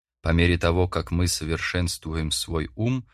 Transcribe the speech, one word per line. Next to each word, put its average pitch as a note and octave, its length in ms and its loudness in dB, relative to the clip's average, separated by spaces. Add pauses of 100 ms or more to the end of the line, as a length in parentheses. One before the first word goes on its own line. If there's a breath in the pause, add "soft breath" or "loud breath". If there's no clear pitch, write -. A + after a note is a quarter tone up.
(220)
По E2 60 -2
мере F2 280 4
того, F2 300 2
как - 240 -4
мы F2 160 2
совершенствуем D#2+ 1040 -2
свой D#2+ 460 -4
ум, B2 380 -2